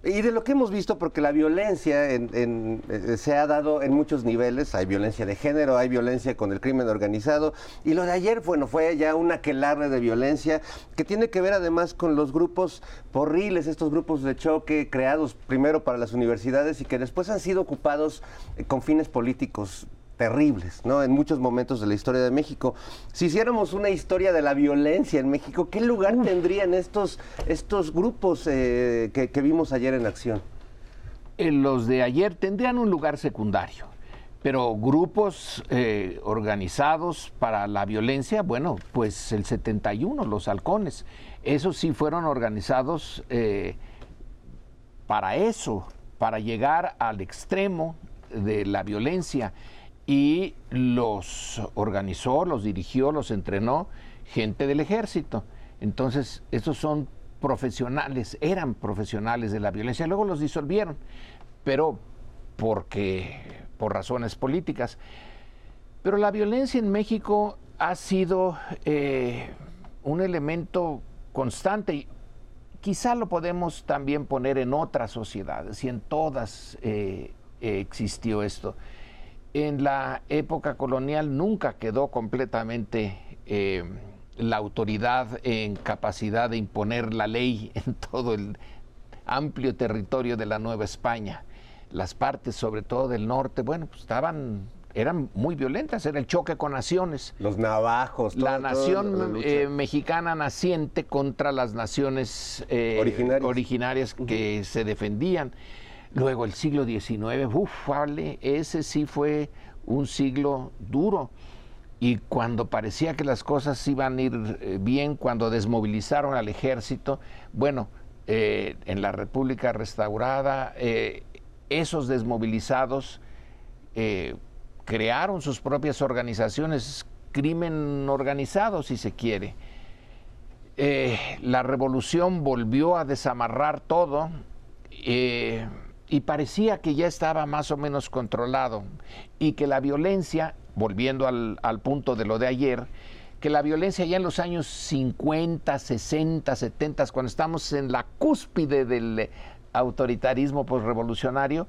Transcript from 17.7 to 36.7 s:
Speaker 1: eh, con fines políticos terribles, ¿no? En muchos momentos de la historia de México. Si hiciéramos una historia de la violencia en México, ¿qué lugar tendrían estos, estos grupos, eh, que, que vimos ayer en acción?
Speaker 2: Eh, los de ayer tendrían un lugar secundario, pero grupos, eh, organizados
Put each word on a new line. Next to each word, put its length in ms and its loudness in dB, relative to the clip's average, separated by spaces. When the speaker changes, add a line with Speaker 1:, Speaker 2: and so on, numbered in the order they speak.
Speaker 1:
eh, 40 -6
con 200 0
fines 260 4
políticos 800 -2
terribles, 680 2
¿no? 160 4
En 80 4
muchos 280 4
momentos 400 2
de 80 0
la 60 4
historia 300 2
de 80 4
México. 440 0
Si 140 2
hiciéramos 480 2
una 160 2
historia 420 2
de 80 6
la 140 4
violencia 680 4
en 80 2
México, 400 0
¿qué 140 0
lugar 420 4
tendrían 480 4
estos, 460 0
estos 460 0
grupos, 540 2
eh, 680 4
que, 180 2
que 120 2
vimos 320 4
ayer 180 2
en 140 2
acción? 340 -2
Speaker 2:
Eh, 160 4
los 340 4
de 160 6
ayer 320 4
tendrían 440 0
un 100 4
lugar 300 2
secundario, 680 -2
pero 320 2
grupos, 920 2
eh, 540 2
organizados 1160 0